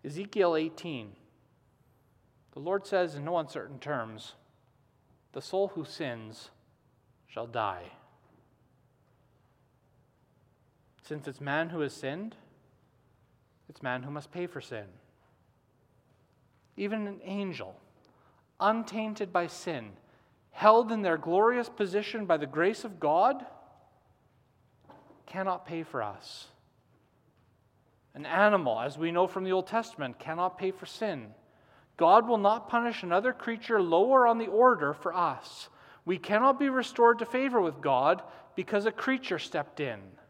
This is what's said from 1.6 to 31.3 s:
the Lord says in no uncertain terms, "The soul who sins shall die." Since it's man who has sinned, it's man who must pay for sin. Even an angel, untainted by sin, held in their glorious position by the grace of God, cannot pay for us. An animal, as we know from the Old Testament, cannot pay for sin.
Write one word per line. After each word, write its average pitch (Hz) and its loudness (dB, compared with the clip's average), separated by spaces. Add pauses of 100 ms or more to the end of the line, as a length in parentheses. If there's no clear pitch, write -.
the 139 -14
Lord 190 -4
says 180 0
in 143 -8
no 175 -2
uncertain 139 -6
terms, 113 -8 (1000)
"The 131 -12
soul 196 -2
who 165 -8
sins 117 -10 (760)
shall 117 -10
die." 101 -4 (3000)
Since 147 -10
it's 135 -12
man 151 -2
who 165 -6
has 143 -2
sinned, 175 -8 (1300)
it's - -20
man 127 -4
who 143 -12
must 147 -12
pay 180 -8
for 147 -12
sin. 101 -14 (1800)
Even 208 -4
an 202 -12
angel, 180 -8 (800)
untainted 214 -2
by 175 2
sin, 113 -8 (540)
held 220 6
in 220 -2
their 165 2
glorious 220 2
position 208 -4
by 170 4
the 147 -4
grace 170 0
of 190 -12
God, 202 2 (1800)
cannot 190 -6
pay 170 -8
for 135 -6
us. - -12 (1600)
An 147 -14
animal, 165 2
as 139 -6
we 165 -2
know 180 4
from 185 -6
the 185 -2
Old 185 0
Testament, 220 -4
cannot 180 -4
pay 190 -4
for 190 -14
sin. 139 -8 (640)